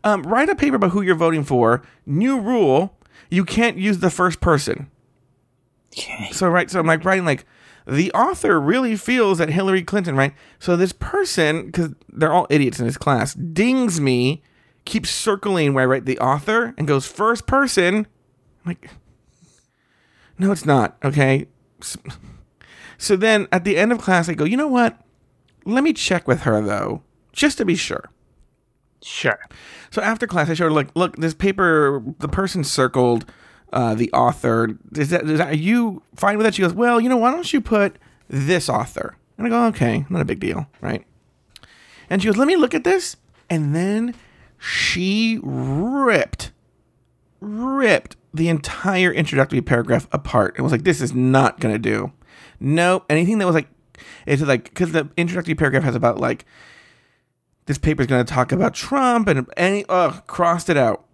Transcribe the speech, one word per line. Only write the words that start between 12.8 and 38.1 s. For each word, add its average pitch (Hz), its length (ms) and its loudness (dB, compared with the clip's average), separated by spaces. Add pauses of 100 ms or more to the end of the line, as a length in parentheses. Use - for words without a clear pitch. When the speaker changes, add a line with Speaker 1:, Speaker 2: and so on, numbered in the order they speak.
Speaker 1:
this 127 120 -4
class, 135 360 0
dings 190 680 0
me, 131 440 0 (420)
keeps - 240 -4
circling 190 640 0
where 131 100 2
I 127 40 2
write 127 180 0
"the 123 140 -2
author" 214 580 -2
and 160 100 -4
goes, 139 200 0
"First 226 400 -2
person." 214 480 2 (680)
I'm - 40 -8
like, - 240 -12 (1500)
"No, 196 140 0
it's 180 140 -4
not, 135 380 2
okay?" 135 440 2 (340)
S-, - 160 -12 (1000)
so - 160 2
then 214 360 2
at 180 120 0
the 190 140 0
end 214 140 4
of 240 80 2
class, 175 300 2
I 160 60 -4
go, 151 100 -2
"You 214 120 0
know 302 100 0
what? 247 320 0 (680)
Let 247 180 0
me 320 100 2
check - 340 -2
with 127 140 0
her, 107 200 0
though, 101 400 -4 (320)
just 285 240 0
to 226 80 -2
be 175 100 0
sure." - 360 -8 (880)
Speaker 2:
Sure. - 380 -4 (500)
Speaker 1:
So - 140 -4
after 220 240 -2
class, 165 240 0
I - 20 0
showed 165 120 0
her, 160 60 2
like, 151 220 0
"Look, 170 220 -2
this 160 180 -4
paper, 160 720 2 (160)
the - 80 -8
person 180 360 -2
circled, 123 600 0 (460)
uh, 117 220 0
the 113 200 -2
author. 120 580 2 (240)
Is 147 160 -2
that, 170 180 -2
is 156 80 0
that, 165 120 2
are 151 60 0
you 202 460 0 (140)
fine 202 220 0
with 220 80 2
that?" 214 100 2
She - 80 0
goes, 170 100 2
"Well, 233 260 2
you 233 80 0
know, 254 100 4
why 233 140 4
don't 339 220 -6
you 277 80 2
put 208 360 0 (300)